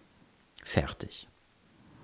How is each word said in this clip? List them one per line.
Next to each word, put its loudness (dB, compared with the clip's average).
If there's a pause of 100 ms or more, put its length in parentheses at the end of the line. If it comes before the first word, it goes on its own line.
(640)
Fertig. 2 (760)